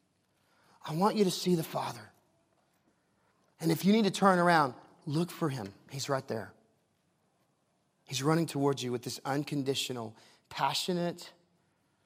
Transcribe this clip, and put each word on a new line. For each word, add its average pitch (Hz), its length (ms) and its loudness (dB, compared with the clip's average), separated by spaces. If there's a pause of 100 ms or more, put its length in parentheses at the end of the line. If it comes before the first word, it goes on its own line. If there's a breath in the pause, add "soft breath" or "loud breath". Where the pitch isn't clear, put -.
(880)
I 151 80 -6
want 196 220 2
you 208 80 6
to 175 80 4
see 180 240 2
the 160 80 0
Father. 120 480 -8 (1500)
And 165 120 0
if 156 120 -2
you 196 80 6
need 220 120 6
to - 80 2
turn 190 260 4
around, 165 360 4 (300)
look 165 280 -2
for 165 160 -2
him. 110 240 -6 (180)
He's 135 180 -8
right 135 200 -2
there. 107 240 -6 (1500)
He's 131 180 -6
running 160 240 2
towards 139 380 0
you 123 80 -4
with 120 100 -6
this - 220 -10
unconditional, 135 920 -4 (340 soft breath)
passionate, 170 800 -4 (760)